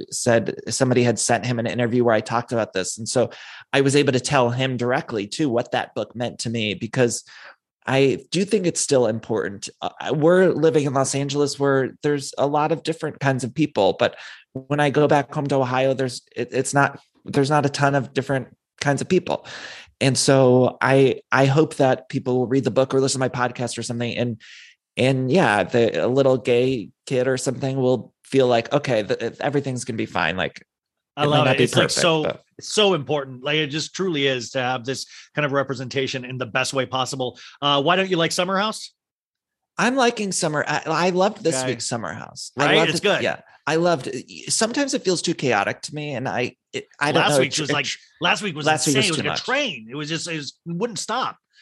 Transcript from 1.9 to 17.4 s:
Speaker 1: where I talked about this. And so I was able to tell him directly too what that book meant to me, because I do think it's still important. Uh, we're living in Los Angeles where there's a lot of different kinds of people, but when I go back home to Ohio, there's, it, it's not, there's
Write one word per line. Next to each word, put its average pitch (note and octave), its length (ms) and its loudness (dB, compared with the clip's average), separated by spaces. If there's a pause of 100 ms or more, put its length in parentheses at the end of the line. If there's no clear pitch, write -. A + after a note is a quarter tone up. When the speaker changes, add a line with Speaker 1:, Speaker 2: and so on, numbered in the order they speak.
Speaker 1:
where A#2 120 4
I G#2+ 60 4
talked A#2 300 -4
about A2+ 220 -2
this. F#2 260 -4
And A2+ 100 -8
so A#2+ 220 0 (420)
I C#3 100 4
was C3+ 120 2
able C#3+ 200 4
to B2+ 40 2
tell B2 320 2
him C3 260 -2
directly A#2+ 520 -2
too D3+ 200 -2
what A#2+ 220 -2
that - 240 -4
book G#2+ 220 -6
meant A#2 240 -6
to A#2+ 100 -4
me, A2 240 -2
because A#2 480 0 (640)
I C3 460 2
do F3+ 120 0
think G3 220 0
it's - 140 -2
still B2+ 260 2
important. G#2+ 600 -4 (120)
Uh, F2+ 320 -6
we're E3+ 360 4
living D#3 380 2
in C#3+ 60 -2
Los C3+ 220 0
Angeles C#3 420 -2
where C3+ 460 0
there's C#3+ 340 -2
a C3+ 120 2
lot D3+ 240 0
of D#3 100 -2
different D#3+ 380 -6
kinds C3 240 0
of A2+ 100 -8
people, G#2+ 420 2
but - 200 0 (380)
when C3+ 260 -4
I D3 100 2
go D3 160 4
back C#3+ 260 2
home C#3+ 140 -4
to C#3+ 100 0
Ohio, C3 380 0
there's, B2+ 280 -6 (120)
it, A#2 160 -6
it's B2+ 240 -4
not, C#3 240 2 (260)
there's C#3 260 0